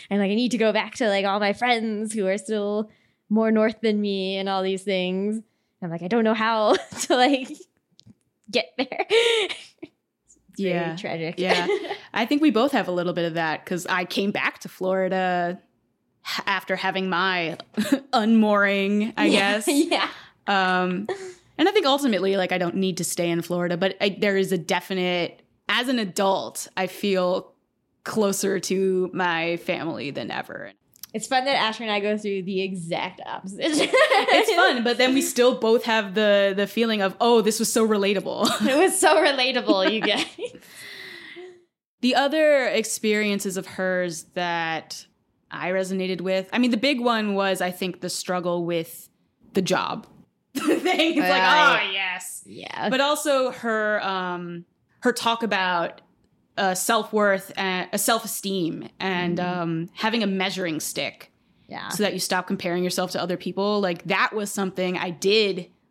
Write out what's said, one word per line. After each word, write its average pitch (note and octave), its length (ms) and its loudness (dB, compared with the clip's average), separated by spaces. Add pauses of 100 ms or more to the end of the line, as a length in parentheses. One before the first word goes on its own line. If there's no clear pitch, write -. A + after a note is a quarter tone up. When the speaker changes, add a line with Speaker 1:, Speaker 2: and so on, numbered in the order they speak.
Speaker 1:
I'm G3 80 0
like, G3 140 2
"I G#3 40 0
need A#3+ 160 0
to B3 60 0
go G#3+ 160 4
back G#3+ 220 -2
to, - 140 0
like, G3 160 2
all G3+ 140 0
my G#3 140 2
friends A3 580 -2
who A3 160 -2
are G3 120 0
still G#3 500 -4 (400)
more A3 220 2
north A3 300 2
than G#3 200 0
me G3 360 -2
and G3 120 -4
all F#3+ 140 0
these F#3+ 200 -2
things." G3 600 -2 (400)
I'm E3+ 80 -6
like, E3 100 -6
"I F3 60 -6
don't A3+ 160 2
know A3 100 2
how A3 420 2
<laughs> - 260 -6
to, - 160 0
like, C4 340 2 (1000)
get G#3+ 300 -2
there." C#4 320 -4
<laughs> G4+ 40 6 (1400)
It's G3 40 -4
very F#3 120 0
Speaker 2:
Yeah. E3+ 220 -2
Speaker 1:
tragic. E3 420 -4
Speaker 2:
Yeah. F4 300 2 (240)
Speaker 1:
<laughs> - 220 -12
Speaker 2:
I A3+ 120 0
think C#4+ 160 0
we D#4 80 6
both A#3 220 4
have G#3 160 0
a F3+ 60 -2
little F3 180 0
bit E3+ 140 -2
of E3 80 -2
that D#3+ 320 -4
'cause F3 220 -4
I F#3 180 -2
came G3 260 -2
back D#3 280 -2
to F#3 100 -14
Florida F#3 880 -2 (680)
h-, - 220 -6
after F#3+ 300 -2
having F#3+ 320 -2
my F3 480 0 (180)
<laughs> - 0 - (380)
unmooring, G#3 1040 4
I G#3+ 80 2
Speaker 1:
Yeah, G3+ 340 4
Speaker 2:
guess. A3 80 -8
Speaker 1:
<laughs> - 0 -
yeah. D4+ 400 2 (400)
Speaker 2:
Um, F#3 600 0 (500)
and D#4 100 4
I G#4 60 2
think G#4 120 4
ultimately, A3+ 520 2
like, F#3 160 0
I F#3 40 2
don't F3 200 -2
need F#3 200 0
to F3+ 60 -2
stay E3+ 260 -2
in E3+ 120 0
Florida, F3 340 -2
but F#3+ 240 0
I, G3+ 180 0
there G3+ 200 2
is F#3+ 160 2
a F#3+ 40 2
definite, F3+ 840 -2 (260)
as A#3 220 0
an B3 100 0
adult, F#3+ 800 -2
I F#3+ 100 0
feel F#3 640 -2 (540)
closer G3 560 0
to F#3 520 0
my E3+ 440 -2
family C#3+ 540 -6
than C3+ 200 -8
ever. - 400 -10 (420)
Speaker 1:
It's A3 140 -8
fun C4 180 0
that C4+ 100 0
Asher G#3+ 280 -2
and A3 80 -4
I G#3 100 0
go G#3 160 0
through G3 260 -6
the F#3 180 -4
exact F3+ 640 -6
opposite. - 360 -12
<laughs> - 400 2 (360)
Speaker 2:
It's A4 160 4
fun, E4+ 300 4
but A#3+ 140 0
then C4 160 4
we C4+ 80 2
still B3 380 2
both A#3 260 2
have A3 280 0
the, G3+ 420 4
the G3+ 120 0
feeling A3 340 0
of, F#3+ 200 0
"Oh, A#3 200 6
this G#3+ 180 2
was A3 120 0
so A3+ 160 4
relatable." G3+ 600 0 (120)
<laughs> - 80 -
Speaker 1:
It C4 80 4
was F#4 220 4
so D#4+ 240 6
relatable, A#3+ 680 2
you A3 80 0
guys. B3+ 240 0 (1800)
Speaker 2:
The B3 140 2
other C#4+ 520 4
experiences G#3 880 0
of - 80 -6
hers F3+ 580 -4 (120)
that E3+ 720 -4 (440)
I D#3 220 -6
resonated F#3 500 -2
with, F#3+ 320 -2
I A3 60 2
mean, B3 120 4
the A#3+ 60 2
big B3+ 220 0
one A3 360 0
was, F#3+ 260 0
I F3+ 100 -2
think, F3+ 300 -6
the F3+ 80 -6
struggle F3 560 -4
with E3 440 -6 (440)
the G3 80 2
job - 440 -2 (260)
<laughs> - 260 -20
thing. D#4+ 540 2
It's C#4+ 80 0
like, F#3 100 2
Speaker 1:
Right. G#3 580 6
Speaker 2:
"Oh, G3 40 -8
yes." F#3 540 -6
Speaker 1:
Yeah. - 440 -6
Speaker 2:
But C4 120 2
also C#4+ 500 2
her, G#3+ 520 -2
um, F3+ 640 -6 (340)
her A#3+ 140 2
talk A#3 300 -2
about, F#3 580 -2 (560)
uh, F#3 180 2
self-worth G#3 800 2
and, F#3 340 -2
uh, G#3 60 -2
self-esteem F#3+ 880 -2 (120)
and, F3+ 400 -2
Speaker 1:
Mm-hmm. F3+ 220 -4
Speaker 2:
um, E3 320 -4
having A3 300 0
a G3+ 40 0
measuring F#3 520 -2
stick - 520 -8 (360)
Speaker 1:
Yeah. - 220 -12
Speaker 2:
so G3 140 -2
that F#3+ 100 0
you F#3 60 -4
stop F#3 280 -2
comparing F3+ 360 -2
yourself F3+ 280 -2
to - 100 -4
other F3+ 140 -2
people. G3 460 -2
Like, F3+ 240 -2
that G3 280 2
was G#3 180 -4
something F#3 460 -2
I F#3 120 -4
did F#3+ 600 0 (200)